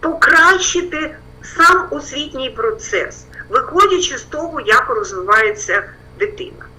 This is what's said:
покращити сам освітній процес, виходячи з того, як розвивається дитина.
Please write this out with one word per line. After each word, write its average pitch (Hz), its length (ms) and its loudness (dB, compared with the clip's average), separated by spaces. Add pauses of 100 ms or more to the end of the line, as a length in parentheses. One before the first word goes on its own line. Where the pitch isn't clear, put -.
покращити 339 1160 2 (400)
сам - 340 6
освітній 277 600 -8
процес, 220 760 -4 (240)
виходячи 359 680 2
з - 40 -14
того, 311 380 -8
як 226 280 2
розвивається 208 960 0 (360)
дитина. - 460 -8 (140)